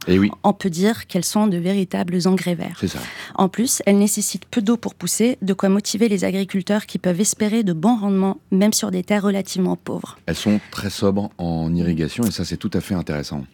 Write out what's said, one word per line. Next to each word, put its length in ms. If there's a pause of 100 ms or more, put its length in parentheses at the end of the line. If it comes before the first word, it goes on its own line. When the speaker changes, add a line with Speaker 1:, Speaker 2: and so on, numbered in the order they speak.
Speaker 1:
Eh 100
oui. 120 (140)
Speaker 2:
On 100
peut 160
dire 360
qu'elles 180
sont 220
de 120
véritables 680
engrais 280
verts. 260
Speaker 1:
C'est 80
ça. 120 (340)
Speaker 2:
En 140
plus, 380
elles 120
nécessitent 480
peu 160
d'eau 160
pour 160
pousser, 480
de 100
quoi 160
motiver 400
les 160
agriculteurs 600
qui 120
peuvent 220
espérer 440
de 100
bons 220
rendements, 420 (120)
même 220
sur 180
des 120
terres 200
relativement 540
pauvres. 400 (100)
Speaker 1:
Elles 100
sont 240 (100)
très 200
sobres 480
en 360
irrigation 500
et 60
ça, 140
c'est 120
tout 160
à 80
fait 140
intéressant. 600